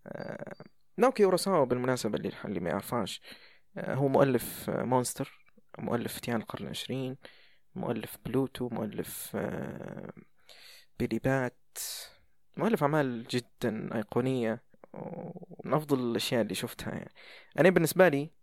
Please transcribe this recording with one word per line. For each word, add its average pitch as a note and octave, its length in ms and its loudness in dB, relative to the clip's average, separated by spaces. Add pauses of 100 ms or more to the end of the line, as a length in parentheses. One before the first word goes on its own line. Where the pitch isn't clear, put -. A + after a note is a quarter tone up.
آه، - 480 -12 (420)
ناوكي A3 280 6
أوراساوا F#3 400 4
بالمناسبة B2 520 0
اللي، G2+ 140 -2 (140)
اللي F#2+ 140 -2
ما F2 100 -2
يعرفاش، G2 520 -2 (560)
آه، - 180 -4
هو C#3 120 2
مؤلف، C3+ 640 4
آه، - 140 0
مونستر، B2 640 -2 (340)
مؤلف A2+ 340 -2
فتيان A#2 280 -4
القرن - 240 -10
العشرين، C3 520 -6 (580)
مؤلف - 500 -6
بلوتو، B2 460 -2
مؤلف، - 640 -6
آه، - 760 -6 (880)
بيلي A2+ 200 0
بات، C3 580 -2 (800)
مؤلف F#3 260 2
أعمال C3+ 440 2
جدًا A2 680 -2
أيقونية، A#2+ 680 0 (300)
ومن - 800 -8
أفضل D3 260 2
الأشياء A#2 420 0
اللي G#2 140 0
شفتها - 380 -6
يعني. - 180 -10 (480)
أنا E3 100 10
بالنسبة F3 380 6
لي C#3+ 240 0 (120)